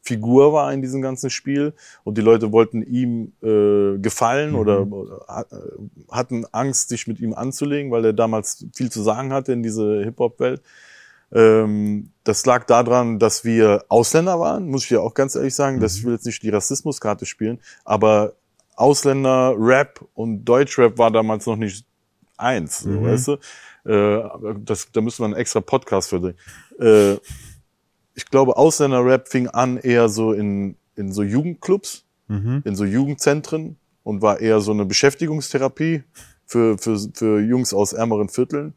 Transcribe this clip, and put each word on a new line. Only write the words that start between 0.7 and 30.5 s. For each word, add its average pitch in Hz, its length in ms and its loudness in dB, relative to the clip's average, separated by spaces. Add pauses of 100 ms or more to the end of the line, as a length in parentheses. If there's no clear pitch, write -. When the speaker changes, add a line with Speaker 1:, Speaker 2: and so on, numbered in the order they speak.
Speaker 1:
in 139 80 -6
diesem 131 200 -6
ganzen 131 280 -6
Spiel 143 440 -4 (300)
und 104 140 -6
die 113 40 0
Leute 110 300 4
wollten 113 300 2
ihm, 120 500 -4 (100)
äh, 104 560 2
gefallen 123 540 -2
Speaker 2:
Mhm. 147 60 -4
Speaker 1:
oder, 101 340 0
oder 98 360 -14
ha-, - 240 -10
äh, - 600 -18
hatten 120 400 -4
Angst, 127 380 -4
sich - 180 -8
mit 113 140 -8
ihm 110 120 -6
anzulegen, 143 580 -6
weil 117 120 0
er 110 100 2
damals 110 600 -2
viel 127 160 -6
zu 110 120 -6
sagen 113 300 -2
hatte 135 220 -2
in 120 100 -2
diese 107 400 -2
Hip-Hop-Welt. 123 580 -4 (720)
Ähm, 107 760 2 (160)
das - 200 -2
lag 123 200 2
daran, 120 540 2
dass 110 260 2
wir 110 420 4
Ausländer 165 520 2
waren, 165 300 -4
muss 135 140 -4
ich - 60 -10
dir 113 120 2
auch 110 120 -4
ganz 135 220 -2
ehrlich 135 200 -4
sagen, 139 240 -2
dass 107 140 -2
Speaker 2:
Mhm. 98 60 -8
Speaker 1:
ich 110 60 -10
will 120 80 -2
jetzt 113 120 -8
nicht 117 180 -10
die 110 60 -4
Rassismuskarte 104 760 -4
spielen, 113 340 -6 (260)
aber 107 480 4 (420)
Ausländer, 135 840 2
Rap 127 460 2 (120)
und 110 300 -8
Deutschrap 120 520 4
war 113 140 4
damals 110 340 0
noch 113 100 -2
nicht 104 300 -8 (520)
eins, 117 420 -4
so, 101 100 -8
Speaker 2:
Mhm. 101 160 -2
Speaker 1:
weißt 123 220 0
du? 143 60 -2 (520)
Äh, 107 680 -2 (100)
das, - 260 -6
da - 100 0
müsste 117 200 -4
man 107 120 -4
einen 110 80 -4
extra - 200 -2
Podcast - 480 -2
für 92 100 -2
drehen. 87 160 -6 (440)
Äh, 107 340 6 (1000)
ich - 140 -14
glaube, 135 280 4
Ausländer-Rap 131 680 4
fing 123 200 -2
an 123 300 -2
eher 120 320 4
so 110 240 0
in, 101 420 -4 (200)